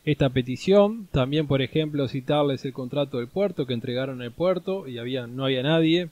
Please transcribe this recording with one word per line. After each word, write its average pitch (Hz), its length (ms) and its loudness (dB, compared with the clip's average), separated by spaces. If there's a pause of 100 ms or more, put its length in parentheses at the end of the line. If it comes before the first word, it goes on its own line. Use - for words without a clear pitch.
esta 147 240 2
petición. 190 840 2
También, 143 360 0
por 139 160 2
ejemplo, 147 460 -2
citarles 139 580 0
el 131 80 -8
contrato 135 440 -4
del 120 80 -4
puerto, 185 400 -2
que 135 60 -6
entregaron 123 480 -4
el 120 100 -10
puerto 180 560 -2
y 123 120 -10
había, 123 280 -4
no 127 200 -4
había 131 160 2
nadie 165 500 4